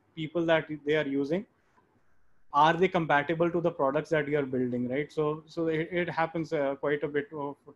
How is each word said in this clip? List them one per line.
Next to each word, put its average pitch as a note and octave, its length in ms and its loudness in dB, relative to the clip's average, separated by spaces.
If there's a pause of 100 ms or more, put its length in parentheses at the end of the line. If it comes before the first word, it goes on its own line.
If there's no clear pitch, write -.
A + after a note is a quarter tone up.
(140)
people D#3+ 320 -4
that D#3+ 220 4 (160)
they D3 120 2
are D3+ 100 0
using, C#3 380 -2 (1080)
are D3+ 220 6
they F3 140 2
compatible D#3+ 640 2
to E3+ 100 0
the E3 100 2
products D3+ 400 0
that D3+ 180 0
you D3 100 0
are C#3+ 80 0
building, B2 420 -2
right? C#3+ 240 -4
So, D#3 340 -2
so E3 220 -4
it, D#3+ 220 -2
it F3 180 -2
happens, D#3+ 440 -2
uh, C#3 240 0
quite D3 260 -2
a D#3+ 60 -4
bit C#3+ 240 -2
of C#3+ 240 -10 (200)